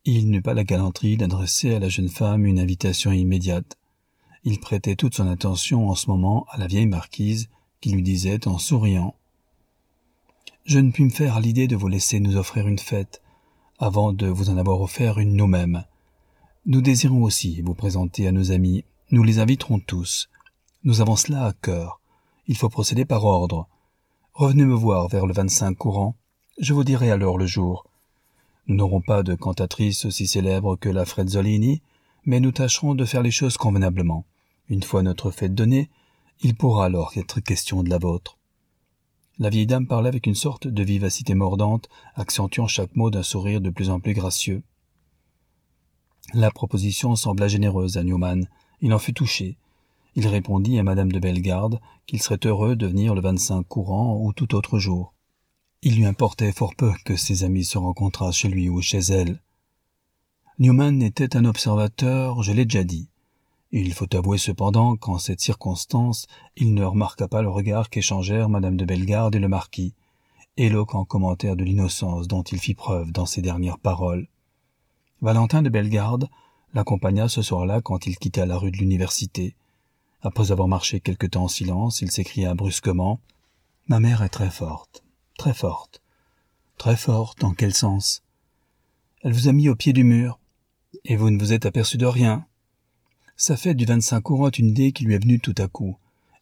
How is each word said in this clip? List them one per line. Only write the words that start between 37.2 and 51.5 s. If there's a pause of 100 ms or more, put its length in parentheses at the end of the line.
question
de
la
vôtre. (1000)
La
vieille
dame
parlait
avec
une
sorte
de
vivacité
mordante, (280)
accentuant
chaque
mot
d'un
sourire
de
plus
en
plus
gracieux. (1700)
La
proposition
sembla
généreuse
à
Newman. (360)
Il
en
fut
touché. (580)
Il
répondit
à
madame
de
Bellegarde (260)